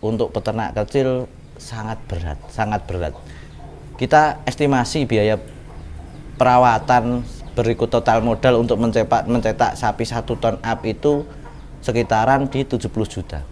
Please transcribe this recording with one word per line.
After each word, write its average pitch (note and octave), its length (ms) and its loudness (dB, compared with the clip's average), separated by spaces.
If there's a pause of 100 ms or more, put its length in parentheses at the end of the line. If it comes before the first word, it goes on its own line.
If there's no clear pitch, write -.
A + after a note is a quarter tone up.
untuk A2 320 -2
peternak A2 460 -4
kecil B2+ 500 0 (320)
sangat A2 480 -8
berat, D#2+ 300 -6 (100)
sangat G#2 400 -2
berat. E2+ 240 -4 (880)
Kita D3+ 480 4
estimasi C#3 560 2
biaya G#2+ 320 4 (1040)
perawatan B2 800 6 (320)
berikut A2+ 400 0
total A#2 320 4
modal A#2 400 4
untuk A2+ 160 0
mencetak, A2+ 480 2
mencetak A2+ 480 2
sapi A#2 320 -2
satu A#2 320 -4
ton A2+ 160 0
up A2+ 320 -4
itu D3 400 0 (560)
sekitaran A#2+ 640 2
di C3+ 160 -2
tujuh B2 240 -4
puluh A2 160 -2
juta. D#2 480 -8